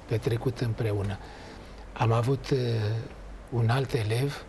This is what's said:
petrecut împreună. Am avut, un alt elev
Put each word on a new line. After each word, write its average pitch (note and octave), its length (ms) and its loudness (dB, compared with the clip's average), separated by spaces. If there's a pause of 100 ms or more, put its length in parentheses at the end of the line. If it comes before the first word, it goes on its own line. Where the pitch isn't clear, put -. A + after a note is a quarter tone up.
petrecut A#2 540 0
împreună. G#2 580 0 (760)
Am A2+ 180 4
avut, B2+ 420 2 (960)
un A#2 200 4
alt C3 240 2
elev B2 540 0